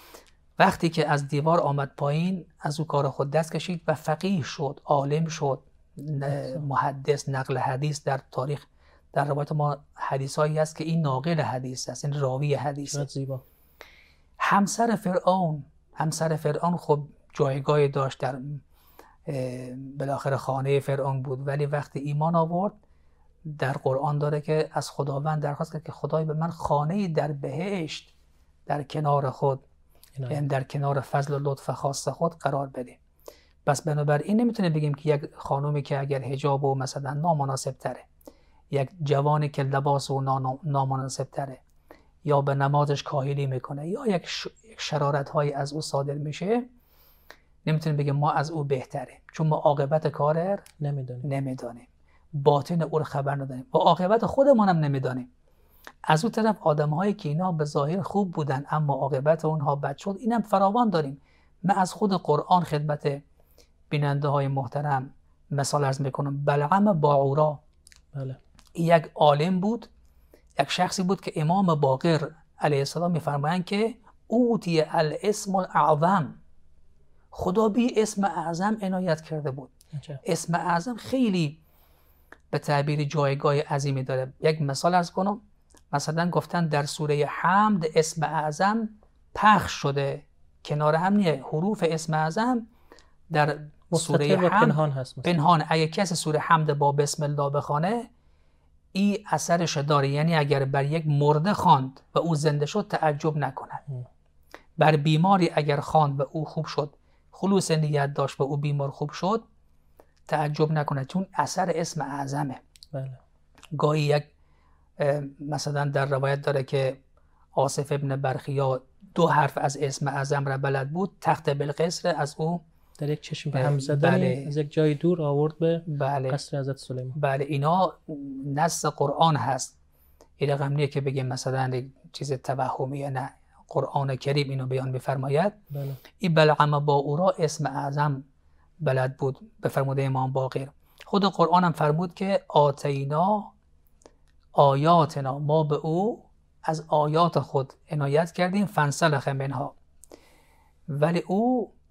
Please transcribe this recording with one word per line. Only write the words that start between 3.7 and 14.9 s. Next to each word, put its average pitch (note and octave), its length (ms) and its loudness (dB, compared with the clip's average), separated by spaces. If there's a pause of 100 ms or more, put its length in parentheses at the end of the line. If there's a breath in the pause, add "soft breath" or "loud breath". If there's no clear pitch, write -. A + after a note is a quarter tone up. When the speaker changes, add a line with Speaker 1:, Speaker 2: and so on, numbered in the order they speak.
Speaker 1:
و D#3 80 0
فقیه D#3 480 -2
شد، C#3 420 -6
عالم D3 420 0
شد، C#3+ 360 -4 (340)
ن-، C#3+ 280 -6
Speaker 2:
احسان. C#3 380 -6
Speaker 1:
محدث، C#3 640 -2
نقل C3+ 300 -4
حدیث C3 460 -2
در C3+ 160 -2 (120)
تاریخ، C#3+ 340 -6 (460 soft breath)
در D3 120 2
روایت C#3+ 280 -2
ما D3 240 0 (180)
حدیثایی D3+ 640 -2
هست D#3 180 -2
که D#3 80 -6
این E3 160 0
ناقل D3 400 0
حدیث B2+ 480 -6
است، - 160 -10
این C#3+ 160 -4
راوی C3+ 340 0
حدیث C#3+ 380 -4
Speaker 2:
چقدر C#3+ 120 -4
Speaker 1:
است. C3+ 100 -12
Speaker 2:
زیبا. C3+ 280 -8 (960 loud breath)
Speaker 1:
همسر G3+ 580 2